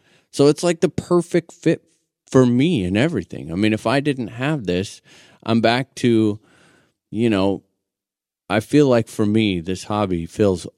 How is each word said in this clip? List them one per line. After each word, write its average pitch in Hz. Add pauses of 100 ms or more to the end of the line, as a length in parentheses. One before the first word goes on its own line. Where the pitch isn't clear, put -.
(320)
So 139
it's 151
like 175
the 175
perfect -
fit - (460)
for 131
me 123
and 95
everything. 104
I 85
mean, 107
if 107
I 131
didn't 131
have 127
this, 90 (400)
I'm 113
back 117
to, 110 (720)
you 113
know, 98 (840)
I 104
feel 143
like 117
for 110
me, 104
this 90
hobby 92
fills 95 (120)